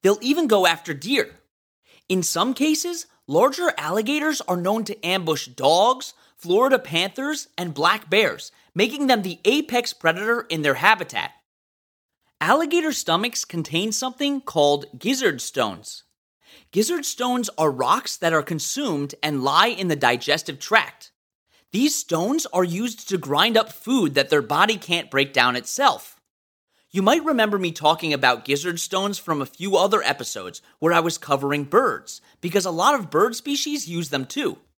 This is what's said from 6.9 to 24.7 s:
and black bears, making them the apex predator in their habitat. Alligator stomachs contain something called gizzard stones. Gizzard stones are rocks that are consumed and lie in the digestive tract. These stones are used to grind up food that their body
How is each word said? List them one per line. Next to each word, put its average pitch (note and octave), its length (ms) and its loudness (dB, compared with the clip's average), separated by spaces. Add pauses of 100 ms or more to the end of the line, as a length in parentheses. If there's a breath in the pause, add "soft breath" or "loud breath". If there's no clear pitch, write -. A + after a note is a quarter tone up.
and F3 160 -6
black E3 380 0
bears, F#3 420 0 (220 soft breath)
making B3 320 0
them A#3+ 160 4
the F3+ 240 -8
apex B3 480 0
predator G#3 560 0
in D#3+ 100 -2
their C#3+ 140 2
habitat. E3+ 560 2 (1120)
Alligator D#4 500 2
stomachs G3 540 -2
contain E3+ 440 -4
something C4 520 -4
called C#3+ 560 0
gizzard A3 420 0
stones. - 640 -6 (680 soft breath)
Gizzard C#4+ 340 0
stones B3 500 -4
are D#3 140 2
rocks C3 480 0
that E3 160 0
are D3+ 80 2
consumed D#3 800 -4
and D3 200 -2
lie D#3+ 260 4
in F#3 200 -4
the D#3 80 0
digestive C3+ 640 0
tract. - 500 0 (640)
These C4+ 240 0
stones G#3 560 -2
are F#3 100 2
used G3+ 460 -4
to G3 80 -2
grind D#3+ 400 2
up A3 160 2
food A3 400 0
that C#3 160 2
their D3 140 4
body F3+ 340 2